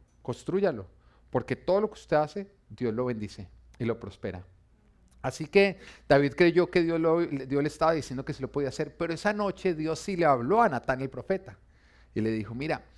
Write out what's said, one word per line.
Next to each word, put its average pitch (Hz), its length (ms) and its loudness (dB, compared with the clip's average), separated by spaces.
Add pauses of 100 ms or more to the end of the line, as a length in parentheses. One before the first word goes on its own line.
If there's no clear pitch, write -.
(220)
constrúyalo, 147 680 -4 (420)
porque - 280 -4
todo 190 240 0
lo 214 80 -2
que - 100 -18
usted - 160 -2
hace, 151 340 -2 (200)
Dios 113 240 -4
lo 123 100 -4
bendice 107 460 -8 (280)
y 123 60 -6
lo 113 160 -2
prospera". - 460 -10 (760)
Así 143 240 -6
que 196 320 4 (320)
David 139 260 6
creyó 175 360 4
que 175 100 4
Dios, 165 180 0
lo, 165 220 4
Dios 143 400 -2
le 151 60 0
estaba 160 260 2
diciendo 135 320 -4
que 139 80 -6
sí - 80 -12
lo 127 100 -6
podía 139 180 -2
hacer, 151 280 -6
pero 165 160 -4
esa 208 200 -2
noche 190 420 -2
Dios 156 240 -4
sí 202 160 -6
le 170 100 2
habló 143 380 4
a 208 60 4
Natán 127 300 -2
el 135 120 -6
profeta 127 480 -6 (560)
y 110 60 0
le 110 100 0
dijo, 110 240 -6
"Mira, 143 280 -4 (140)